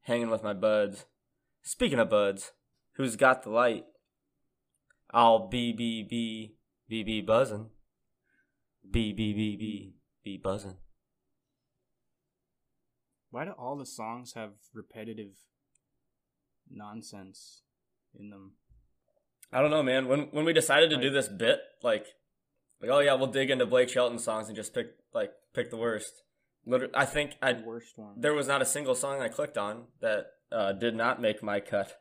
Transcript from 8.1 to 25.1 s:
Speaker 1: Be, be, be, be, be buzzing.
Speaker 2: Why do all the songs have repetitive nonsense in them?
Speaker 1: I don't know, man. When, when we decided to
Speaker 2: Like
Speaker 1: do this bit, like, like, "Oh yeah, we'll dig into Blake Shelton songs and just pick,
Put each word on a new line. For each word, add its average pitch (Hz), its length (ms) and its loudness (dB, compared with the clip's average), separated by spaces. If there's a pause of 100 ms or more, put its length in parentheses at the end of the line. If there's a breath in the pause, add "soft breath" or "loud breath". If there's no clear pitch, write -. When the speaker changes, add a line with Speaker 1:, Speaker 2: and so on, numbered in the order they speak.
Speaker 1:
Be, 107 220 0
be, 107 220 -2
be, 107 240 -4
be, 101 380 -10 (280)
be 98 140 -12
buzzing. 95 400 -8 (2500)
Speaker 2:
Why 127 160 -8
do 202 60 -10
all 131 260 -8
the 135 80 -12
songs 120 480 -12
have 107 180 -12 (220)
repetitive 110 580 -14 (1400)
nonsense 104 960 -18 (540)
in 101 120 -18
them? 98 240 -20 (1000)
Speaker 1:
I 127 100 2
don't 147 100 4
know, 151 120 4
man. 131 240 2
When, 143 240 2
when 151 140 -2
we 165 80 2
decided 160 380 6
to 147 60 0
Speaker 2:
Like 123 60 0
Speaker 1:
do 135 60 2
this 135 180 0
bit, 101 320 2 (220)
like, 113 240 0 (760)
like, 113 100 -2
"Oh 143 80 6
yeah, 143 160 6
we'll 131 120 0
dig 135 220 0
into 127 160 4
Blake 123 240 4
Shelton 120 300 2
songs 110 280 -2
and 110 80 -12
just 104 180 -10
pick, 117 140 -4 (260)